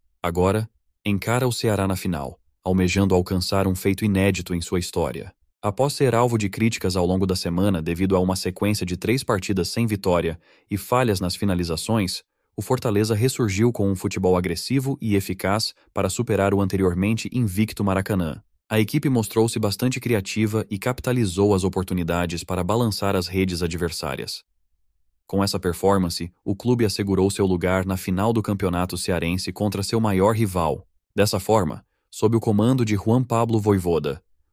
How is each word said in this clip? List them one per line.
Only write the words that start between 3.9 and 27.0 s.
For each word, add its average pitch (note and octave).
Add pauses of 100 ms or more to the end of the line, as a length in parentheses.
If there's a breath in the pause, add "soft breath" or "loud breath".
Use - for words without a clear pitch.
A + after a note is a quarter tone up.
inédito F#2+
em E2+
sua F2+
história. D#2 (280)
Após B2+
ser B2
alvo A#2+
de G#2
críticas G2+
ao F2+
longo F#2
da F#2
semana F2+
devido F2
a F#2
uma F#2
sequência G2+
de F2+
três A#2
partidas F#2+
sem A#2
vitória F2 (320 soft breath)
e G2+
falhas A#2
nas F2+
finalizações, F#2 (340)
o A2+
Fortaleza A2
ressurgiu A2+
com G2
um F#2+
futebol F#2
agressivo B2
e G#2
eficaz G2 (200 soft breath)
para G2
superar G2+
o G2
anteriormente F#2+
invicto G#2+
Maracanã. F#2+ (280)
A A2
equipe C#3+
mostrou-se A2+
bastante B2
criativa G#2+
e G2
capitalizou G#2
as F#2+
oportunidades F2
para F#2
balançar G2+
as F2+
redes F2+
adversárias. E2 (840)
Com G2
essa G2+
performance, F2+ (140)
o G2+
clube A#2+
assegurou G2